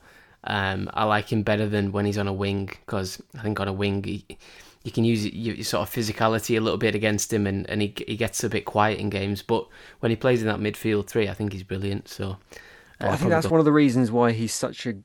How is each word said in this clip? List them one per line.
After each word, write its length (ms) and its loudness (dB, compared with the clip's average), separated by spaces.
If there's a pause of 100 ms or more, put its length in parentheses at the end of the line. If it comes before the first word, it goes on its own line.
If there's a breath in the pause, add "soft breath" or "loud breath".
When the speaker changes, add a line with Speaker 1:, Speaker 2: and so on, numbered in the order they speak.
(420 soft breath)
Speaker 1:
um, 500 -2
I 120 0
like 260 2
him 120 2
better 260 0
than 240 0
when 120 0
he's 140 0
on 80 0
a 60 -2
wing, 380 -2 (160)
'cause 360 -6 (160)
I 40 -14
think 180 -2
on 80 -2
a 40 -2
wing 300 0
he, 240 -8 (560 loud breath)
you 100 -10
can 120 2
use 220 4
your, 300 -4
your 80 -8
sort 220 0
of 60 -10
physicality 640 0
a 40 2
little 180 2
bit 160 2
against 380 0
him, 120 2
and, 240 -2
and 140 -2
he, 100 -2 (140)
he 100 -6
gets 280 -2
a 40 0
bit 160 -2
quiet 360 2
in 100 -2
games. 320 -2
But 240 -2 (320 loud breath)
when 120 0
he 60 0
plays 260 2
in 40 0
that 140 0
midfield 480 0
three, 200 0
I 60 -6
think 180 -4
he's 120 -10
brilliant. 440 -6
So, 160 -8
uh, 120 -6 (640 loud breath)
Speaker 2:
Well, 80 0
I 20 2
think 80 0
Speaker 1:
probably 120 2
Speaker 2:
that's 160 4
Speaker 1:
go 40 0
Speaker 2:
one 80 6
of 60 6
the 80 6
reasons 400 6
why 180 4
he's 240 -2
such 320 -6
a 80 -4 (100)